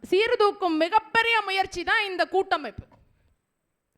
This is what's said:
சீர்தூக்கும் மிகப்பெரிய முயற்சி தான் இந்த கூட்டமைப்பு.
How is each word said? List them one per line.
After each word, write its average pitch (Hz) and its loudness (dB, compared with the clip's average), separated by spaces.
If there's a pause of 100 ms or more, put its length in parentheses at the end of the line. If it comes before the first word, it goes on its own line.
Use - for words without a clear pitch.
சீர்தூக்கும் 403 2
மிகப்பெரிய 440 0
முயற்சி 381 -4
தான் 415 0
இந்த 359 -2
கூட்டமைப்பு. 349 -4 (1120)